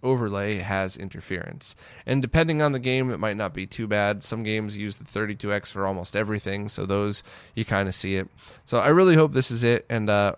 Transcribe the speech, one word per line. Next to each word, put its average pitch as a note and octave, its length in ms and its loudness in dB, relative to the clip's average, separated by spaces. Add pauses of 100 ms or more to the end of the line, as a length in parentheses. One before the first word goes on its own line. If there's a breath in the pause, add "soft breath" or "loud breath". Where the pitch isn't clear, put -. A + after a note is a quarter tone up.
overlay G#2+ 560 0
has F#2+ 380 -4
interference. - 800 -10 (300 loud breath)
And C3+ 160 0
depending D#3+ 400 2
on D3 100 4
the C3 80 -2
game, B2+ 320 0
it D#2+ 80 -4
might G#2 160 -2
not G2 180 -4
be F#2 120 -8
too A2 220 -8
bad. G#2 360 0
Some A2+ 200 -4
games G#2+ 340 -4
use G#2 200 -8
the - 80 -18
thirty-two G#2 480 -4
X G2+ 180 -4
for G2 140 -2
almost F#2 300 -4
everything, G2+ 540 -2
so G2 160 -4
those G2+ 380 0 (320 loud breath)
you - 100 -2
kinda G2 260 0
see G2 240 -4
it. F#2+ 140 -4 (340 loud breath)
So - 140 0
I G2+ 100 4
really F3 280 8
hope D#3 180 6
this C3 180 2
is A#2 120 -2
it, A#2 260 4
and, G#2+ 200 0
uh, G2+ 280 4